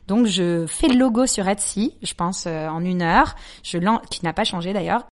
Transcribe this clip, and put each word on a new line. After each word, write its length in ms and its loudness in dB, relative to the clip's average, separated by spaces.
Donc 180 4
je 400 0
fais 220 0
le 100 4
logo 280 4
sur 220 -2
Etsy, 540 -2
je 120 -8
pense, 320 -4
euh, 220 -4
en 160 -4
une 180 -2
heure. 320 4
Je 140 -4
lan-, 320 2
qui 140 -8
n'a 80 -2
pas 120 0
changé 280 -6
d'ailleurs. 400 -2